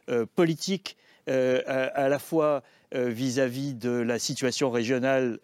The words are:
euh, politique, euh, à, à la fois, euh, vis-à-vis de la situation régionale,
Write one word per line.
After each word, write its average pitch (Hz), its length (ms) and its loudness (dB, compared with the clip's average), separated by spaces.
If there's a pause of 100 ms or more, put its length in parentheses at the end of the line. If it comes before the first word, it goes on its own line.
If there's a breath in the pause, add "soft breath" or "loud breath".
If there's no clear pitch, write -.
euh, 117 240 2
politique, 175 640 0 (340 soft breath)
euh, 127 380 2
à, 131 380 0
à 135 40 4
la 139 100 2
fois, 151 440 0 (320 soft breath)
euh, 123 140 0
vis-à-vis 131 640 -2
de 120 160 -4
la 120 260 0
situation 127 540 -2
régionale, 123 720 2